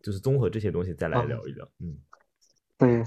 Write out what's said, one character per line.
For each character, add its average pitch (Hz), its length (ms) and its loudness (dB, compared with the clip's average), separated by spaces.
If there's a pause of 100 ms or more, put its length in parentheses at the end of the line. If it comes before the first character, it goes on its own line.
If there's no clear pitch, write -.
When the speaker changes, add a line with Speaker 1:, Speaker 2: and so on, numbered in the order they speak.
Speaker 1:
就 104 100 -6
是 98 80 -6
综 135 180 2
合 101 120 2
这 110 100 -4
些 101 100 0
东 87 140 -2
西 92 100 -6
再 85 140 -4
来 76 160 0
聊 71 240 -6
一 69 40 -10
聊。 - 120 -14
Speaker 2:
啊。 - 40 -20 (120)
Speaker 1:
嗯。 80 160 -10 (840)
Speaker 2:
对， 120 280 6